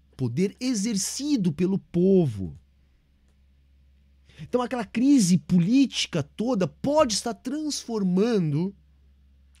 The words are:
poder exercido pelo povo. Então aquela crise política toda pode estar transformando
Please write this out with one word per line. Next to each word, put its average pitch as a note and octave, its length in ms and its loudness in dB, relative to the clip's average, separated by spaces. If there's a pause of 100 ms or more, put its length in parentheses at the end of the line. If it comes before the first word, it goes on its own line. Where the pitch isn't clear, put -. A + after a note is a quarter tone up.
(180)
poder C3 420 -2
exercido A#3 960 -2
pelo F#3 240 -2
povo. D3 800 0 (1800)
Então A#3+ 200 -2
aquela A#3+ 240 -6
crise A3+ 520 4
política F#3 840 0
toda G#3 440 -2
pode C#4+ 460 0
estar A3+ 200 -6
transformando G3+ 1400 -2 (880)